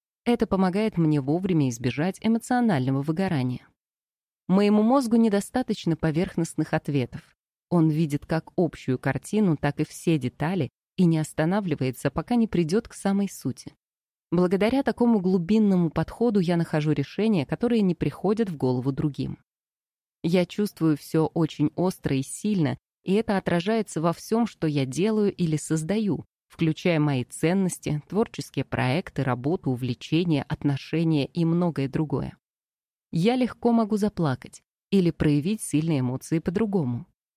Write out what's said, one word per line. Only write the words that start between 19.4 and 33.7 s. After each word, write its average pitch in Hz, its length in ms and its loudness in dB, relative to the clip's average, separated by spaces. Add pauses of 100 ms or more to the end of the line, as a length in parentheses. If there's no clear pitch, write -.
Я 175 220 4
чувствую 160 520 0
всё 160 300 0
очень 151 500 0
остро 165 400 -2
и 135 40 -2
сильно, 160 560 -2 (280)
и 180 80 0
это 208 240 0
отражается 185 640 -2
во 170 100 2
всём, 226 340 0
что - 220 -4
я 143 180 0
делаю 202 480 0
или 160 220 0
создаю, 160 680 -2 (240)
включая 160 500 0
мои 139 240 2
ценности, 170 840 -2
творческие - 580 -4
проекты, 127 580 -2
работу, 127 460 -2
увлечения, 131 760 -2
отношения 151 840 -2
и 170 180 -2
многое 165 420 0
другое. 135 500 -4 (760)
Я 196 240 2
легко 240 360 0